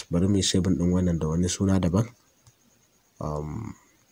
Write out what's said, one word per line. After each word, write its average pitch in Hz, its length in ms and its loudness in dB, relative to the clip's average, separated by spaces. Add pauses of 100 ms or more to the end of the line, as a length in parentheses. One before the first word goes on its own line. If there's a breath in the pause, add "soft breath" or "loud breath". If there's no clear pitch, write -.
(100)
bari 85 180 2
mu 101 80 2
yi 92 60 2
saving 92 340 0
ɗin 87 160 2
wannan 90 260 2
da 78 100 -2
wani 87 200 0
suna 98 320 2
daban. 92 280 0 (1120)
Um, 76 540 -8 (380 soft breath)